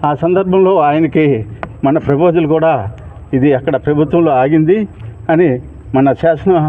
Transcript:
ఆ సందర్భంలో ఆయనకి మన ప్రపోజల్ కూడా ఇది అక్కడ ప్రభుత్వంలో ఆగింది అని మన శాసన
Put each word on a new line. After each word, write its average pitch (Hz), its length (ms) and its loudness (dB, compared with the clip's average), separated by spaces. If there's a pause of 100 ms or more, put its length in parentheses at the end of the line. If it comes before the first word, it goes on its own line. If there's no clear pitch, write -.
ఆ 147 60 0 (120)
సందర్భంలో 185 500 2 (160)
ఆయనకి 156 360 0 (580)
మన 139 140 2
ప్రపోజల్ 160 500 0
కూడా 160 260 2 (600)
ఇది 135 200 2
అక్కడ 127 220 -2 (100)
ప్రభుత్వంలో 151 460 2 (120)
ఆగింది 156 340 2 (520)
అని 165 200 4 (440)
మన 135 200 2
శాసన 165 400 0 (160)